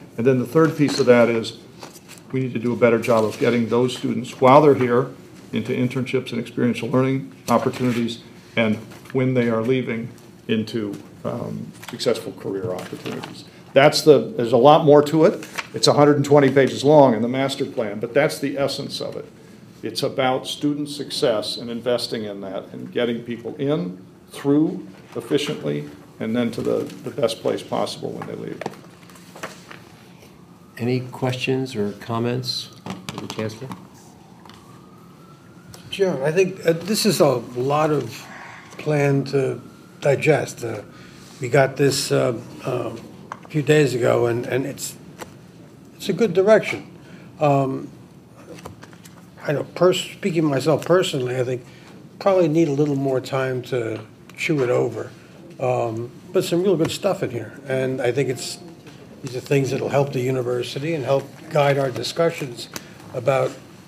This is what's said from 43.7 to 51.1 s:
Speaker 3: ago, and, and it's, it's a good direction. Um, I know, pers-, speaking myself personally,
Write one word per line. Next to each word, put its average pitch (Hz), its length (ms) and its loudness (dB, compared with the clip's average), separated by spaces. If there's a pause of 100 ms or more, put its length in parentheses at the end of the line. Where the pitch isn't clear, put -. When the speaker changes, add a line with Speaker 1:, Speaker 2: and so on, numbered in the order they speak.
Speaker 3:
ago, 120 320 2
and, 120 200 0
and 131 200 -2
it's, - 300 -10 (1000)
it's - 140 -12
a 190 40 0
good 190 200 0
direction. 190 580 4 (480)
Um, 139 500 2 (1500)
I 151 120 -4
know, 139 100 -2
pers-, - 380 2
speaking 165 420 -4
myself 139 420 0
personally, 135 520 0